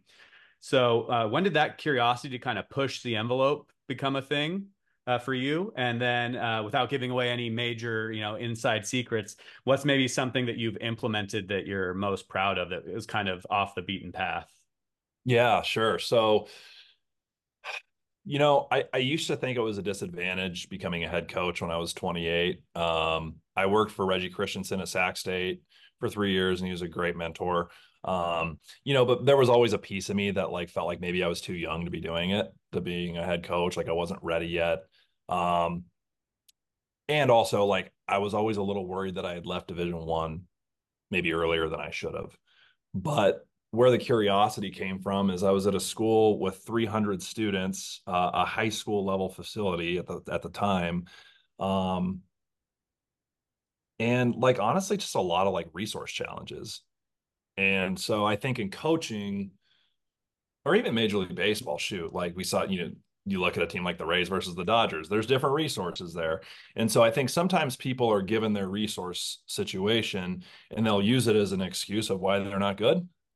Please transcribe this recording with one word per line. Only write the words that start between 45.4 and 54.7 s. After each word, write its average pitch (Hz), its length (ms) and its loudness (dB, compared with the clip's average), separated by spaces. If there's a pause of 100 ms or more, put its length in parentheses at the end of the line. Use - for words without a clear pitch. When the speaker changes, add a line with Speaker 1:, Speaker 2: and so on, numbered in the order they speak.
Speaker 2:
I 95 80 6
was 98 160 4
at 98 80 4
a 92 60 0
school 110 580 4
with 92 260 -4
three 113 220 0
hundred 104 360 -2
students, 95 840 -4
uh, 90 260 0
a 90 140 2
high 110 240 -2
school 104 340 -2
level 95 240 0
facility 87 720 -4
at 85 80 -6
the, 85 160 -8 (100)
at 85 80 -2
the 87 80 -10
time. 87 560 -2 (560)
Um, 95 600 0 (1800)
and, 120 360 2
like, 127 240 4
honestly, 170 380 2